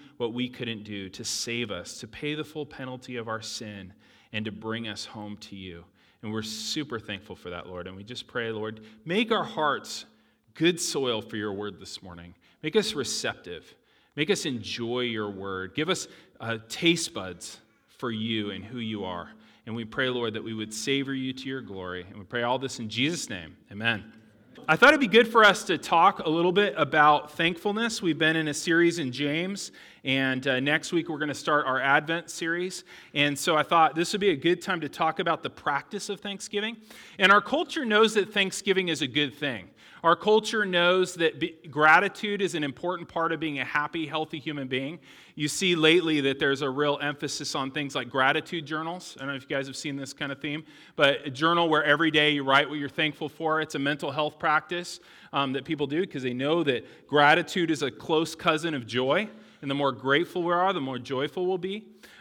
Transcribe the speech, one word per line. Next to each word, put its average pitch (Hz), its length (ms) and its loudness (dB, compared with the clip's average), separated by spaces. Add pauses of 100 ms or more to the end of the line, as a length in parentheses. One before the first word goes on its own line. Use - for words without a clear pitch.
(180)
what 117 160 -4
we 127 120 -2
couldn't 113 380 -8
do, 101 240 -10
to 113 160 -14
save 117 460 -6
us, 90 300 -10
to 117 60 -14
pay 147 280 -8
the 151 100 -8
full 147 220 -10
penalty 127 500 -12
of 113 120 -8
our 110 120 -4
sin, 101 540 -12 (400)
and 110 100 -2
to 110 80 -6
bring 110 360 -8
us 104 180 -10
home 104 320 -12
to - 180 -18
you. 87 280 -14 (380)
And 110 80 -8
we're 110 120 -4
super 127 580 -6
thankful 95 340 -12
for 90 140 -16
that, 87 180 -10
Lord. 90 200 -10
And 92 100 -14
we 98 80 -16
just 120 220 -14
pray, 117 240 -6
Lord, 110 300 -8 (260)
make 220 260 0
our 190 120 0
hearts 139 600 -4 (500)
good 165 240 2
soil 123 440 -2
for 110 140 -10
your 104 160 -4
word 98 280 -8
this - 220 -16
morning. 87 320 -16 (280)
Make 156 140 -2
us 214 160 0
receptive. 101 840 -6 (420)
Make 151 120 0
us 196 160 0
enjoy 120 560 -4
your 110 300 -2
word. 95 440 -8
Give 156 140 -2
us, 180 200 -2 (320)
uh, 113 180 -4 (100)
taste 170 460 0
buds 92 460 -12 (280)
for - 220 -8
you 110 400 -4
and 92 120 -10
who 120 160 -12
you 110 260 -6
are. 87 260 -8 (340)
And 110 100 -10
we 117 120 -8
pray, 127 240 -2
Lord, 117 240 -2
that 110 100 -8
we 113 80 -8
would 107 220 -8
savor 139 400 -2
you 131 180 -6
to 131 160 -10
your 135 140 -8
glory. 90 440 -10
And 104 120 -18
we 101 60 -14
pray 120 180 -4
all 123 160 2
this 131 200 -6
in 110 120 -8
Jesus' 135 400 -2
name. 85 260 -10 (160)
Amen. 107 400 -2 (560)
I 160 80 6
thought 254 140 10
it'd 302 100 6
be 277 60 2
good 220 220 6
for 226 160 6
us 196 200 6
to 170 140 0
talk 185 400 4
a - 100 -4
little 170 240 2
bit 196 240 2
about 151 560 4
thankfulness. 202 680 -2
We've 160 160 0
been 160 180 4
in 160 120 0
a 143 60 -2
series 170 440 4
in 139 120 -2
James, 160 640 -4 (320)
and, 131 420 0
uh, 131 140 2
next 151 320 0
week 170 160 0
we're 156 100 -6
gonna 147 160 -2
start 147 320 0
our 131 140 0
Advent 151 500 2
series. 175 540 -6 (300)
And 147 240 2
so 165 180 2
I 147 60 4
thought 160 320 4
this 170 180 -2
would 208 80 -2
be 196 100 4
a 160 60 2
good 165 240 2
time 180 220 -4
to 147 60 -6
talk 160 300 -2
about 170 240 -2
the 135 80 -6
practice - 600 -6
of 196 100 -8
thanksgiving. 208 560 -8 (420)
And 190 140 8
our 208 80 10
culture 320 440 -2
knows 214 300 6
that 208 180 2
Thanksgiving 190 560 0
is 156 120 0
a 151 60 0
good 135 280 0
thing. 123 360 -6 (320)
Our 170 140 6
culture 214 480 2
knows 180 520 4
that 160 220 2
be-, 165 180 -4 (140)
gratitude 185 720 4
is 185 140 -2
an 156 100 -2
important 175 440 -4
part 165 240 0
of 160 80 -4
being 151 180 -4
a 127 60 -2
happy, 151 420 -2
healthy 156 320 -6
human 143 280 -6
being. 135 320 -4 (360)
You 147 120 -4
see 180 280 2
lately 160 480 4
that 135 160 0
there's 139 240 0
a 139 80 -2
real 143 320 0
emphasis 143 520 -6
on 135 160 -4
things 143 240 -6
like 123 140 -4
gratitude 151 560 2
journals. 165 540 -8
I - 20 -12
don't 135 100 -6
know 139 40 -4
if 131 80 -10
you - 60 -20
guys 139 180 -2
have 135 100 -12
seen 143 200 -8
this 139 180 -10
kind 139 180 -6
of 135 80 -12
theme, 151 240 -8 (320)
but 139 300 4
a 147 40 -6
journal 165 380 2
where 151 160 4
every 151 260 4
day 151 200 6
you 143 140 0
write 135 240 4
what 151 100 -6
you're 143 100 -4
thankful 151 400 -4
for. 156 320 0
It's 156 140 -6
a 156 40 -2
mental 143 320 -2
health 151 280 -4
practice, 175 640 -2 (340)
um, 139 180 0
that 131 120 -4
people 151 220 -4
do 156 200 -2
'cause 143 160 -8
they 127 120 -2
know 147 280 0
that 127 440 -2
gratitude 160 640 6
is 147 120 0
a 135 80 -2
close 160 440 0
cousin 160 400 0
of 123 120 -6
joy. 135 420 0 (320)
And 143 100 -8
the 139 40 0
more 143 180 0
grateful 139 500 0
we 175 120 0
are, 180 180 2
the 180 80 -2
more 131 180 -6
joyful 139 480 -4
we'll 185 120 0
be. 190 260 -6 (360)